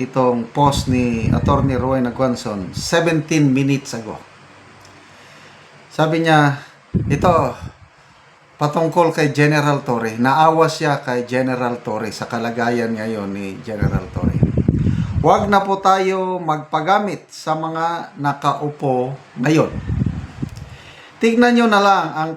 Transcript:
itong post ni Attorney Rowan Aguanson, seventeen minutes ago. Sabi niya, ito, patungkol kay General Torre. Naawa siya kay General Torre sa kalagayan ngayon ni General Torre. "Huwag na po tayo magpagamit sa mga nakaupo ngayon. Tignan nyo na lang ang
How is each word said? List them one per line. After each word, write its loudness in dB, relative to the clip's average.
itong 0
post 2
ni 0
Attorney 2
Rowan 0
Aguanson, -4
seventeen 2
minutes 0
ago. -10
Sabi 0
niya, 4
ito, 4
patungkol 2
kay 2
General 2
Torre. -4
Naawa 4
siya -2
kay -4
General -2
Torre -6
sa -10
kalagayan -2
ngayon -6
ni -10
General -2
Torre. -2
"Huwag 4
na 4
po -2
tayo 2
magpagamit -2
sa -4
mga -6
nakaupo -2
ngayon. 2
Tignan 4
nyo 4
na 4
lang 4
ang -4